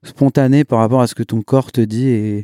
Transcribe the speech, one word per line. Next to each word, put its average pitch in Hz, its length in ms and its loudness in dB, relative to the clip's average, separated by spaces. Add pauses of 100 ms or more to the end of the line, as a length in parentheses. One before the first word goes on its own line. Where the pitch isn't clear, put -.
spontané 139 600 2
par 117 160 0
rapport 117 200 2
à 123 60 2
ce - 80 -8
que - 80 -8
ton 113 200 -4
corps 135 280 -2
te - 100 -2
dit 113 280 -2
et 107 360 -2